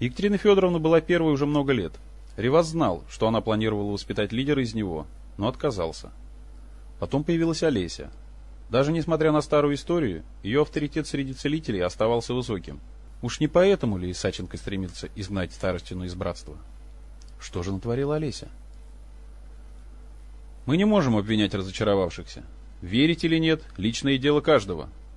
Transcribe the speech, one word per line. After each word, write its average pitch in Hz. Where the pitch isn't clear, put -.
Екатерина 185
Фёдоровна 185
была 160
первой 165
уже 139
много 143
лет. 90
Ревас 147
знал, 135
что -
она 113
планировала 107
воспитать 101
лидера 135
из 113
него, 87
но 101
отказался. 101
Потом 135
появилась 165
Олеся. 95
Даже 139
несмотря 160
на 151
старую 147
историю, 135
её 123
авторитет 147
среди 135
целителей 147
оставался 113
высоким. 107
Уж -
не 151
поэтому 175
ли 90
Исаченко 92
стремился 92
изгнать 95
старостину 90
из 90
братства? 87
Что -
же 95
натворила 123
Олеся? 156
«Мы 135
не 190
можем 175
обвинять 104
разочаровавшихся. 95
Верить 139
или 165
нет — 160
личное 120
дело 147
каждого», 101